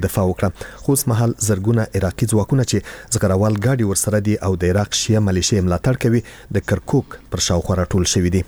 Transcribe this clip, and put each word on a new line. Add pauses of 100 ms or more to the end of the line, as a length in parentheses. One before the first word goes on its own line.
دفاع
وکړه. (320)
خو
اوس
مهال (140)
زرګونه
عراقي
ځواکونه
چې (400)
زغروال
ګاډي
ورسره
دي
او
د (100)
عراق
شیعه
ملیشې
ملاتړ
کوي، (300)
د
کرکوک (140)
پر
شاوخوا
راټول
شوي
دي.